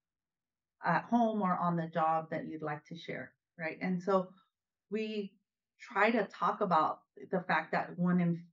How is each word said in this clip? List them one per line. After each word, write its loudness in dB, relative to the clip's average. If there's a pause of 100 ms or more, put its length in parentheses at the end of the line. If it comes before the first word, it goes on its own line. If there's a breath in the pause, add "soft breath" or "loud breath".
(840)
at 2
home 2
or 2
on 0
the -2
job 0
that -4
you'd -8
like -6
to -14
share?" -10 (260)
Right? -8
And -2
so 2 (580 soft breath)
we -4 (460)
try 2
to 2
talk -2
about 2 (300)
the 0
fact -2
that -2
one 2
in 0 (100)